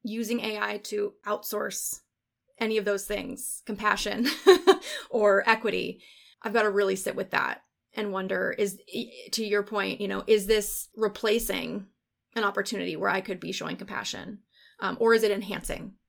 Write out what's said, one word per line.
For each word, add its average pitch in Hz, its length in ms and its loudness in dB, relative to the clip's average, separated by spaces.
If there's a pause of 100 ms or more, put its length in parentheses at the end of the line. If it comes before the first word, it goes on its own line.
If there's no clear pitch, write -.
using 226 340 -2
A 214 180 -4
I 208 260 -2
to 208 300 -4 (120)
outsource - 720 -6 (580)
any 220 200 0
of 196 60 0
those 196 200 0
things, - 640 -8
compassion 208 600 0 (400)
<laughs> - 420 2
or 208 380 6
equity, 190 520 0 (420)
I've 208 100 -4
got 220 100 4
to 214 80 4
really 196 260 2
sit - 200 -4
with - 160 -6
that - 300 0 (300)
and 208 200 -4
wonder, 190 440 -2
is, 196 220 -2 (540)
to 220 120 -2
your 208 180 2
point, 196 380 -4
you 196 80 -4
know, 196 180 -4
is 208 200 6
this 208 500 0
replacing 208 920 -2 (480)
an 226 100 -2
opportunity 196 500 -4
where 190 160 0
I 190 100 0
could 190 200 -8
be - 120 -8
showing - 240 -6
compassion? - 640 -10 (400)
Um, 196 200 -4
or 226 120 6
is 226 100 6
it 208 100 4
enhancing 196 640 -6 (140)